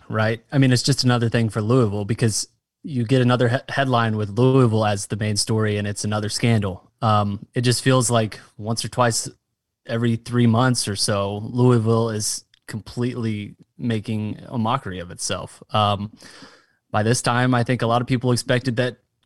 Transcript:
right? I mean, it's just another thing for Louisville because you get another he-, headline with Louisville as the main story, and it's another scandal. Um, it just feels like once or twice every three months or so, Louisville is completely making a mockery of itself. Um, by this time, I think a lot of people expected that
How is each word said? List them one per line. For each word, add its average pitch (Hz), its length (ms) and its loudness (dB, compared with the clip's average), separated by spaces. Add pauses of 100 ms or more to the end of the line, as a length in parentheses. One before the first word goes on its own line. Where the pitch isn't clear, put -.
right? 110 320 -2 (100)
I 147 60 0
mean, 135 140 6
it's 123 100 4
just 139 220 0
another 120 260 2
thing 113 200 2
for 113 120 -4
Louisville 107 420 2
because 110 440 -2 (360)
you 127 220 -4
get 127 160 2
another 123 280 4
he-, 123 80 0 (120)
headline 117 480 0
with 101 220 -4
Louisville 123 460 4
as 104 220 -2
the 104 100 -6
main 107 200 -2
story, 107 400 -2
and 104 100 -4
it's 101 160 -8
another 104 260 -4
scandal. 104 600 -2 (120)
Um, 104 520 0
it 127 80 -2
just 120 220 0
feels 131 260 4
like 113 300 0 (180)
once 110 260 -6
or 110 60 -8
twice 120 400 0 (560)
every 117 300 0
three 120 320 0
months 120 400 2
or 104 80 -4
so, 101 480 -2
Louisville 117 640 2
is 107 340 -6 (220)
completely 113 880 -6 (220)
making 110 720 -4
a 127 100 -8
mockery 110 420 -2
of 87 120 -12
itself. - 580 -8
Um, 104 420 0 (800)
by 107 140 0
this 117 180 2
time, 127 320 2
I 120 100 2
think 123 180 -2
a 117 60 0
lot 117 140 2
of 123 60 -6
people 127 240 0
expected 123 460 0
that 123 200 -2 (280)